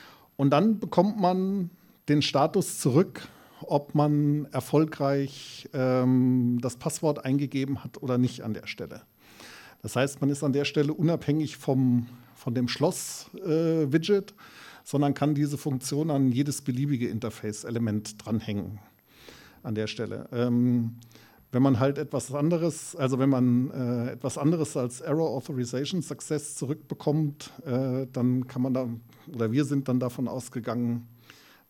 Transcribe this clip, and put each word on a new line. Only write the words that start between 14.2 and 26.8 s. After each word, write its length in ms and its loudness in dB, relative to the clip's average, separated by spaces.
sondern 300 2
kann 200 2
diese 240 0
Funktion 520 -2
an 220 4
jedes 300 0
beliebige 460 0
Interface-Element 1160 -4
dranhängen 560 -4
an 140 -6
der 100 -2
Stelle. 460 -8
Ähm, 640 0
wenn 100 4
man 160 6
halt 200 2
etwas 340 -4
anderes, 640 -2
also 220 0
wenn 100 4
man, 420 2
äh, 420 -4
etwas 260 -6
anderes 380 0
als 240 -4
Error 300 0
Authorization 720 -4
Success 540 -6
zurückbekommt, 960 -2